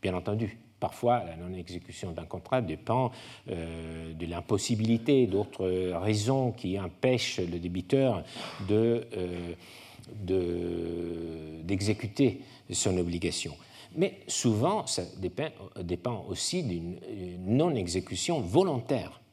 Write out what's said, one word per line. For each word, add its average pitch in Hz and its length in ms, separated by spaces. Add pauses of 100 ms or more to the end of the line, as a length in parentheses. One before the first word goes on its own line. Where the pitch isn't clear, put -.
Bien 95 120
entendu, 104 440 (220)
parfois, 120 440
la 82 120
non-exécution 87 760
d'un 82 140
contrat 101 360
dépend, 117 500 (380)
euh, 82 640
de 82 120
l'impossibilité, 110 1000
d'autres 92 720
raisons 110 540
qui 92 280
empêchent 117 600
le 87 200
débiteur 92 640 (440)
de, 113 480
euh, 87 380 (720)
de, 85 1400
d'exécuter 104 800 (300)
son 92 260
obligation. 85 580 (400)
Mais 185 320
souvent, 131 580
ça - 180 (140)
dépend, 95 320 (320)
dépend 87 460
aussi 170 340
d'une 87 380 (460)
non-exécution 113 960
volontaire. 127 800 (120)